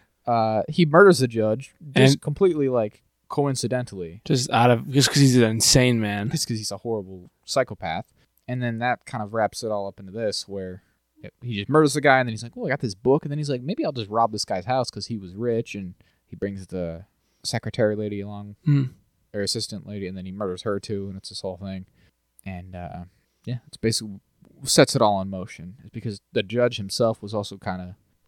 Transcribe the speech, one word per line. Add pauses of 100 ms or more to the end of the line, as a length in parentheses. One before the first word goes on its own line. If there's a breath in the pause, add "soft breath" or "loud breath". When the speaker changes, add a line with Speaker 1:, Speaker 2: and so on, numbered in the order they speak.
(260 soft breath)
Speaker 1:
uh,
he
murders
the
judge (200)
just
Speaker 2:
And
Speaker 1:
completely,
like, (260)
coincidentally.
Speaker 2:
Just
out
of,
just
'cause
he's
an
insane
man.
Speaker 1:
Just
'cause
he's
a
horrible (140)
psychopath. (420)
And
then
that
kind
of
wraps
it
all
up
into
this
where (400)
it,
he
just
murders
the
guy,
and
then
he's
like,
"Oh,
I
got
this
book."
And
then
he's
like,
"Maybe
I'll
just
rob
this
guy's
house
'cause
he
was
rich."
And (320)
he
brings
the (380)
secretary
lady
along,
Speaker 2:
Hmm. (500)
Speaker 1:
or
assistant
lady,
and
then
he
murders
her
too,
and
it's
this
whole
thing. (600)
And,
uh, (400)
yeah,
it's
basically (440)
sets
it
all
in
motion.
It's
because (120)
the
judge
himself
was
also
kinda
a (320)